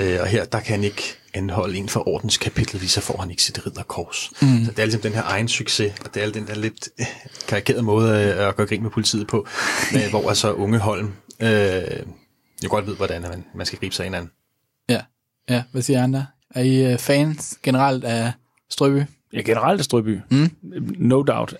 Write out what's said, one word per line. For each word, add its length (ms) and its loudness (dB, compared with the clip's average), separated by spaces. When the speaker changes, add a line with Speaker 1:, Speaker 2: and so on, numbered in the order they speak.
Speaker 1:
Øh, 200 2
og 60 0
her, 180 2
der 160 -2
kan 140 -2
han 100 0
ikke 180 -4
anholde 440 -2
en 100 -6
for 200 -2
ordenskapitlet, 840 0
så 100 0
får 200 -4
han 100 -6
ikke 120 0
sit 240 -4
ridderkors. 640 -8
Speaker 2:
Mm. 220 6
Speaker 1:
Så 60 0
det 80 -10
er 60 4
ligesom 180 0
den 100 -2
her 120 0
egen 240 0
succes, 440 0
og 100 -12
det 100 -2
er 60 -2
den 160 -8
der 80 -8
lidt, 340 -6
øh, 60 -6
karikerede 340 0
måde, 300 4
øh, 360 4
at 80 0
gøre 100 2
grin 160 -2
med 80 -2
politiet 360 -2
på, 200 -2
Speaker 2:
<laughs> 240 -2
Speaker 1:
øh, 160 2
hvor 180 0
altså 240 2
unge 260 2
Holm, 340 -2
øh, 80 2
jo 60 -2
godt 160 0
ved, 100 -6
hvordan 260 -4
man, 220 -10
man 120 -8
skal 120 -8
gribe 160 -6
sig 100 -4
hinanden. 260 -6
Speaker 2:
Ja. 120 2
Ja, 120 0
hvad 100 -2
siger 200 2
andre? 240 0
Er 120 -2
I, 300 4
øh, 60 2
fans 640 0
generelt 420 2
af 280 0
Strøby? 320 2
Speaker 3:
Ja, 80 -6
generelt 400 2
af 40 -2
Strøby. 340 2
Speaker 2:
Mm. 200 6
Speaker 3:
No 240 4
doubt. 380 0